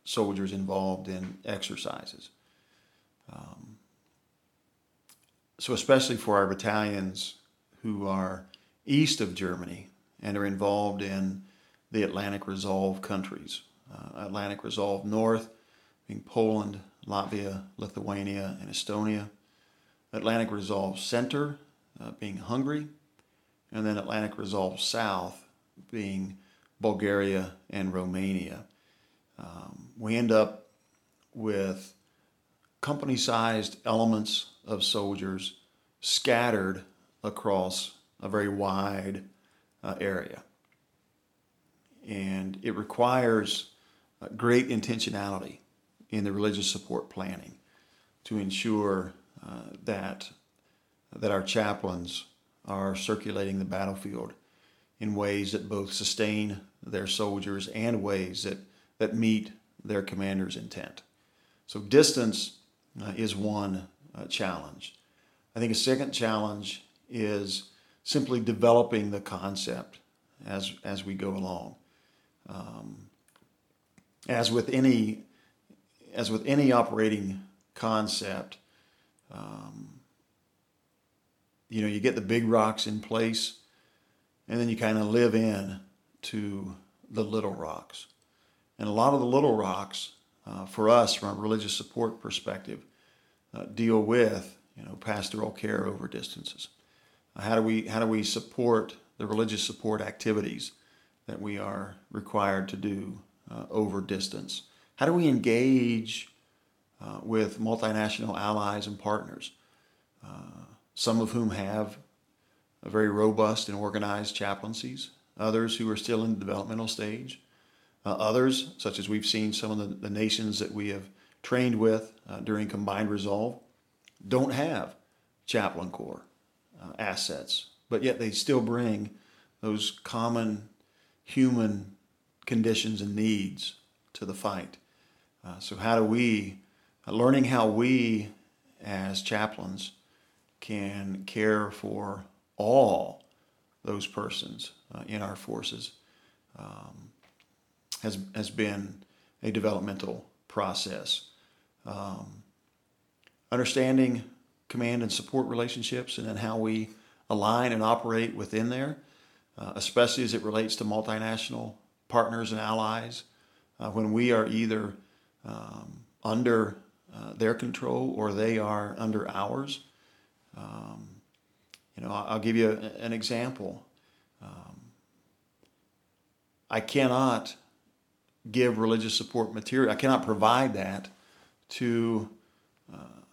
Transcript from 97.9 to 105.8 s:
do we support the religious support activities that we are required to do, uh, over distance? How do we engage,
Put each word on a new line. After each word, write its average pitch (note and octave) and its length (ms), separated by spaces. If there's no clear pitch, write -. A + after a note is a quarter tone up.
do A2+ 60
we A2 160
support A2+ 760
the A2 80
religious G#2+ 380
support G#2+ 380
activities G2+ 720
that - 160
we G#2 160
are G2 380
required G2 580
to G2 60
do, G2 440
uh, - 220
over G2 300
distance? F#2+ 640
How C#3 100
do E3+ 60
we F3 140
engage, A#2+ 1000